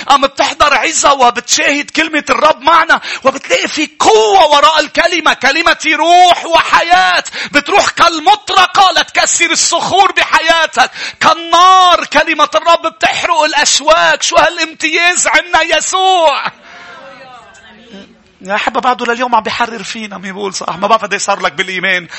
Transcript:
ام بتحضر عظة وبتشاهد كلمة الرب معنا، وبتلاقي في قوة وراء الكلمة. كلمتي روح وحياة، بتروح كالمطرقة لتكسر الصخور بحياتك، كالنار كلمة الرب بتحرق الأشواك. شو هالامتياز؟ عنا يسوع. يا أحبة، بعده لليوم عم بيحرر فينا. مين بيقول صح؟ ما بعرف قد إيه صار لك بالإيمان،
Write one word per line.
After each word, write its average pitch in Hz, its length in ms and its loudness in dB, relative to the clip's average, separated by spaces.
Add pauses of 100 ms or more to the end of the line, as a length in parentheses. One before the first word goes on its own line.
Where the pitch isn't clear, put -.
(120)
ام 277 160 2
بتحضر 285 460 0
عظة 285 400 0
وبتشاهد 277 760 0
كلمة 311 400 -4
الرب 277 320 0
معنا، 320 400 2 (220)
وبتلاقي 277 440 -2
في 302 220 -6 (100)
قوة 415 460 4
وراء 302 340 2
الكلمة. 311 540 -2
كلمتي 302 600 -2
روح 349 500 4
وحياة، 339 800 2 (280)
بتروح 320 380 0
كالمطرقة 359 1040 2
لتكسر 330 600 -2
الصخور 349 600 0
بحياتك، 320 800 0 (280)
كالنار 339 840 4
كلمة 302 500 0
الرب 330 380 0
بتحرق - 480 -2
الأشواك. 302 840 0
شو - 120 -4
هالامتياز؟ 320 920 0
عنا 320 500 0
يسوع. 339 680 0 (2000)
يا 196 140 -6
أحبة، 233 240 -4
بعده 240 340 -2
لليوم 240 220 -2
عم 214 80 2
بيحرر 226 400 -6
فينا. 208 340 -14
مين 190 160 -12
بيقول 196 200 -8
صح؟ - 240 -8
ما 196 100 -4
بعرف 185 140 0
قد 202 120 -6
إيه 196 60 -4
صار 202 200 -4
لك 180 120 -4
بالإيمان، 185 560 -4 (120)